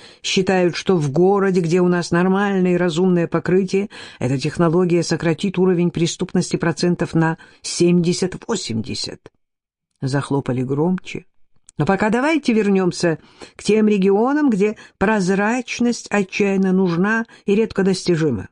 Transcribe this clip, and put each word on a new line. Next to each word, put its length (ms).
считают, 540
что 220
в 120
городе, 520
где 180
у 80
нас 240
нормальное 600
и 40
разумное 500
покрытие, 640
эта 180
технология 680
сократит 540
уровень 320
преступности 680
процентов 560
на 240
семьдесят-восемьдесят». 1700
Захлопали 600
громче. 600
Но 80
пока 240
давайте 440
вернемся 680
к 80
тем 240
регионам, 640
где 280
прозрачность 1120
отчаянно 640
нужна 540
и 100
редко 280
достижима. 680